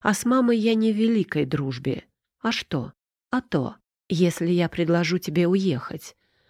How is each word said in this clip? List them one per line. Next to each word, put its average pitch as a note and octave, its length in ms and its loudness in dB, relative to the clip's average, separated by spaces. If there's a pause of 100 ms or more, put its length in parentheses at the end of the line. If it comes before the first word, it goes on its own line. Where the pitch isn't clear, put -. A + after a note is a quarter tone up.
а G#3 140 0
с - 100 -4
мамой A#3+ 340 2
я A3+ 160 2
не A3 180 2
в G#3 40 -4
великой G#3+ 500 0
дружбе. C3+ 580 -4 (360)
А A3 120 -2
что? - 400 -6 (380)
А B3+ 100 -4
то, - 360 -4 (320)
если F3 420 0
я F3 180 2
предложу E3+ 500 0
тебе E3+ 300 0
уехать, F3 640 -2 (360)